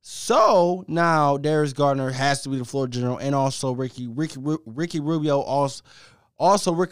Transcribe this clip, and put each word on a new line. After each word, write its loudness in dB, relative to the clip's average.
so 2
now 2
Darius 0
Gardner 2
has 0
to -10
be -4
the -4
floor -4
general, -2
and -2
also -2
Ricky, -6
Ricky -6
Ru-, -4
Ricky -6
Rubio 0
also, -2
also 2
Rick, 0